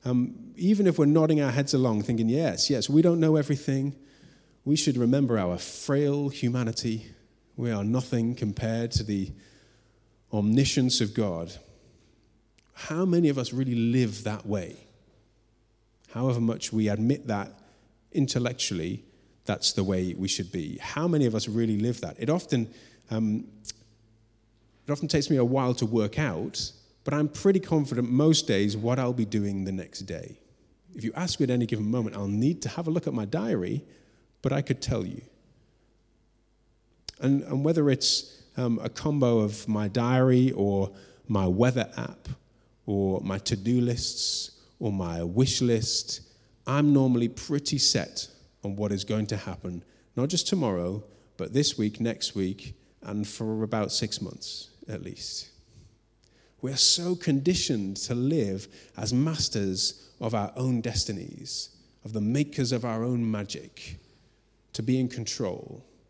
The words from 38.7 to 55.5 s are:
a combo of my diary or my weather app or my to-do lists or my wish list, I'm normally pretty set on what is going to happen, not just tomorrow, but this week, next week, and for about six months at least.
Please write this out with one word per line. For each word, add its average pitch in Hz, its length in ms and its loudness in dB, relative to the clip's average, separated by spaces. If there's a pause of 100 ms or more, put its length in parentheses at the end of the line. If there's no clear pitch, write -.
a 127 60 -2
combo 131 500 2
of 104 280 0
my 107 220 0
diary 127 640 4
or 98 380 0 (360)
my 98 200 2
weather 113 500 2
app - 320 -10 (580)
or 98 360 0
my 95 160 -4
to-do 117 420 0
lists - 680 -2 (280)
or 107 140 -2
my 85 300 -2
wish 98 400 2
list, 117 580 0 (460)
I'm 147 260 4
normally 127 360 4
pretty 143 500 -4
set - 500 0 (360)
on 98 120 -6
what 104 160 -2
is 98 120 -2
going 107 220 -2
to 104 100 -4
happen, 90 480 -8 (320)
not 123 120 0
just 175 200 -2
tomorrow, 101 540 0 (340)
but - 160 -8
this 147 260 2
week, 107 220 0
next 113 340 -4
week, 95 400 -4 (280)
and 104 240 -6
for 110 360 -6
about 107 300 -2
six - 280 -4
months - 500 -12 (180)
at 104 140 -10
least. - 480 -12 (1120)